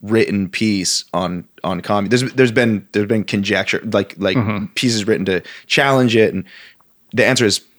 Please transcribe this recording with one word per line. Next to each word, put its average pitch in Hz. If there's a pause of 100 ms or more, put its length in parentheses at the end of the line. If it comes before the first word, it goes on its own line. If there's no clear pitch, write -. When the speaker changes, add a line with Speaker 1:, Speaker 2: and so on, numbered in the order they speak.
Speaker 1:
written 101
piece 98
on, 90 (160)
on 90
commun-, 101
there's, 123
there's 127
been, 113
there's 104
been 110
conjecture, 98
like, 104
like, 95
Speaker 2:
Mm-hmm. 104
Speaker 1:
pieces 110
written 95
to 92 (280)
challenge 131
it. 110
And 92 (680)
the 113
answer 123
is 101 (180)